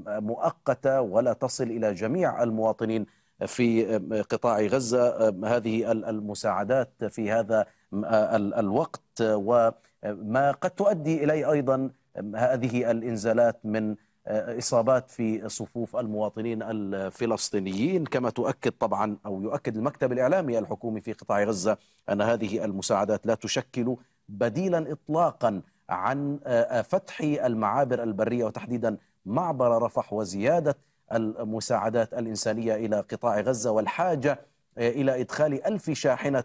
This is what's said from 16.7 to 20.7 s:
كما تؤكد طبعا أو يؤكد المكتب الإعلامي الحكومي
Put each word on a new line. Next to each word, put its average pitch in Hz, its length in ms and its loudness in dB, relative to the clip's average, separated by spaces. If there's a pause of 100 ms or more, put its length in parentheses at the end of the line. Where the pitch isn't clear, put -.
كما 123 260 0
تؤكد 120 420 -2
طبعا 104 440 0 (100)
أو 98 160 -6
يؤكد 110 340 -4
المكتب 127 360 0
الإعلامي 127 460 2
الحكومي 110 420 -4